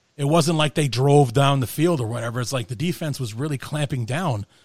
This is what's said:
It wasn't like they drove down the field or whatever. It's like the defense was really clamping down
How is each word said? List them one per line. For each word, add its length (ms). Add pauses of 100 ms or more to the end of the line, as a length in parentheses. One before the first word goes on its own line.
(180)
It 80
wasn't 340
like 160
they 120
drove 460
down 280
the 60
field 320
or 60
whatever. 360
It's 120
like 140
the 80
defense 440
was 140
really 240
clamping 480
down 400 (200)